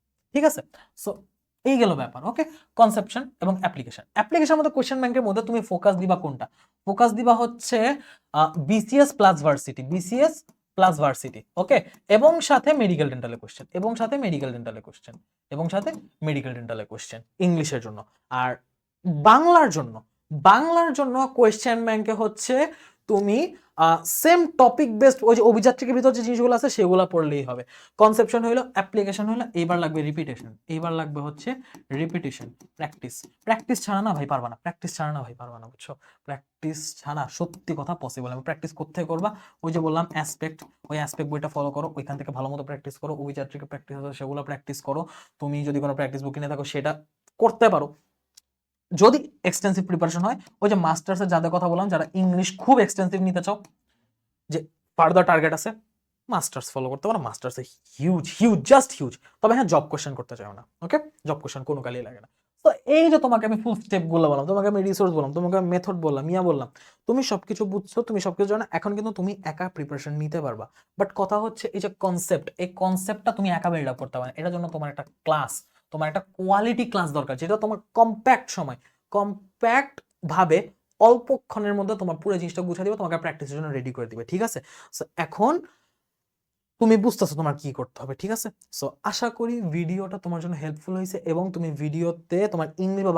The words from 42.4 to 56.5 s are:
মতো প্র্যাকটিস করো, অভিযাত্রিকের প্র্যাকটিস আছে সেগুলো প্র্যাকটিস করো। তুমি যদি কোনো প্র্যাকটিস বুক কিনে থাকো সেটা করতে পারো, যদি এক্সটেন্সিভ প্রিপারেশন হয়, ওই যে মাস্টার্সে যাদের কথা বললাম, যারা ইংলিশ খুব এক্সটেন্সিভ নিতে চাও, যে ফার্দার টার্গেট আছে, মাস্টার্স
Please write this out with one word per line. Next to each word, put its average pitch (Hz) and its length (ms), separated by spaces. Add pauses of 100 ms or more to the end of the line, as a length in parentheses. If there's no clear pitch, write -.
মতো 143 160
প্র্যাকটিস 143 340
করো, 151 100 (100)
অভিযাত্রিকের 143 480
প্র্যাকটিস 139 300
আছে 139 200
সেগুলো 139 280
প্র্যাকটিস 139 300 (100)
করো। 143 120 (400)
তুমি 147 180 (100)
যদি 143 160
কোনো 143 140
প্র্যাকটিস 135 260
বুক 143 100
কিনে 147 180
থাকো 143 200
সেটা 143 180 (500)
করতে 226 340
পারো, 143 120 (1120)
যদি 247 180 (260)
এক্সটেন্সিভ 190 420
প্রিপারেশন 170 400
হয়, 190 120 (240)
ওই 208 100
যে 202 40 (100)
মাস্টার্সে 180 460
যাদের 165 180
কথা 175 180
বললাম, 180 200
যারা 160 160 (100)
ইংলিশ 185 340 (140)
খুব 262 220
এক্সটেন্সিভ 196 340 (100)
নিতে 180 180
চাও, 208 100 (920)
যে 156 80 (380)
ফার্দার 170 340
টার্গেট 160 280
আছে, - 120 (580)
মাস্টার্স 180 460